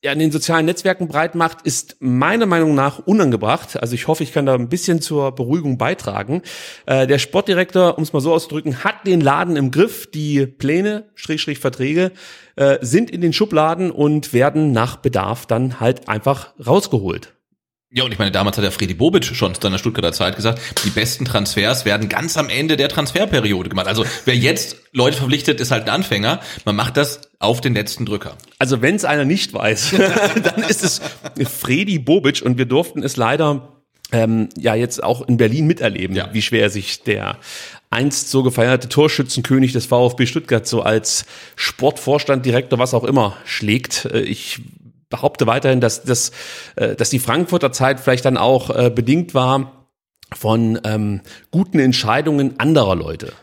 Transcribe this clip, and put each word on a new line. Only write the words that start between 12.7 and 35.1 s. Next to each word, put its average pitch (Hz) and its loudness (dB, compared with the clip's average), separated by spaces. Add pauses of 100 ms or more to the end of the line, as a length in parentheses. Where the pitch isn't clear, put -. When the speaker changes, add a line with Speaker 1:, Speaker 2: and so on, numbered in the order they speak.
Speaker 1:
sind 156 2
in 180 -8
den 170 2
Schubladen 165 0
und 147 0
werden 143 2
nach 120 0
Bedarf 98 -4
dann 123 -2
halt 127 0
einfach 123 -2 (120)
rausgeholt. 120 0 (580)
Speaker 2:
Ja, 123 0
und 120 -2
ich 95 -8
meine, 98 0
damals 101 0
hat 104 0
der 95 0
Freddy 92 -4
Bobic 156 2
schon 92 -2
zu - -10
seiner 95 -2
Stuttgarter 101 -2
Zeit 92 -2
gesagt, 113 -2 (240)
die 101 0
besten 120 -2
Transfers 113 -2
werden 104 0
ganz 160 -4
am 147 -2
Ende 147 0
der 139 2
Transferperiode 135 -2
gemacht. 92 -4
Also 110 0 (200)
wer 127 2
jetzt 123 0 (140)
Leute 127 2
verpflichtet, 139 0
ist 127 -2
halt 110 0
ein 107 -4
Anfänger. 123 0 (260)
Man 104 0
macht 120 -2
das 147 -2 (180)
auf 123 2
den 123 0
letzten 104 -4
Drücker. 101 -6 (260)
Speaker 1:
Also 131 2
wenn's 196 2
einer 147 2
nicht 165 0
weiß, 107 0 (240)
<laughs> 202 0
dann 180 -2
ist 208 -2
es - -2 (480)
Freddy 127 -2
Bobic 143 2
und 123 2
wir 127 0
durften 147 0
es - -4
leider, 143 0 (300)
ähm, 113 2
ja 113 0
jetzt 117 -4
auch 123 -2